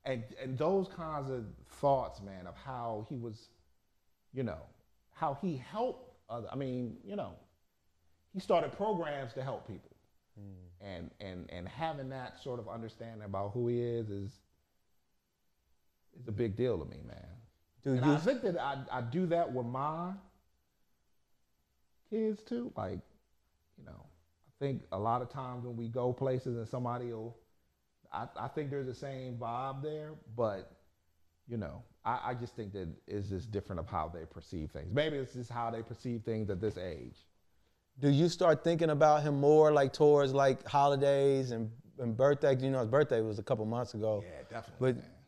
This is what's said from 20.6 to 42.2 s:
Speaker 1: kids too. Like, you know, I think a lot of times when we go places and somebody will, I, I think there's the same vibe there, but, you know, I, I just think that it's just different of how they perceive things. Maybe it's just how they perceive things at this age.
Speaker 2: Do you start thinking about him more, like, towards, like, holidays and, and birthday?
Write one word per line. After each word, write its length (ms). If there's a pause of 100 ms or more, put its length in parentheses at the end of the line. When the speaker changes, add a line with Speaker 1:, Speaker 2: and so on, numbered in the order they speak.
Speaker 1:
kids 340
too. 340
Like, 220 (760)
you 80
know, 60
I 760
think 260
a 80
lot 220
of 80
times 360
when 120
we 100
go 240
places 460
and 100
somebody 460
will, 240 (720)
I, 240
I 140
think 200
there's 180
the 60
same 440
vibe 440
there, 300 (240)
but, 360 (760)
you 80
know, 260 (220)
I, 220
I 80
just 220
think 180
that 160 (180)
it's 220
just 220
different 280
of 80
how 260
they 120
perceive 460
things. 200
Maybe 240
it's 180
just 160
how 220
they 100
perceive 420
things 260
at 100
this 180
age. 380 (840)
Speaker 2:
Do 100
you 180
start 360
thinking 260
about 340
him 160
more, 320
like, 220
towards, 400
like, 340
holidays 840
and, 200 (280)
and 180
birthday? 400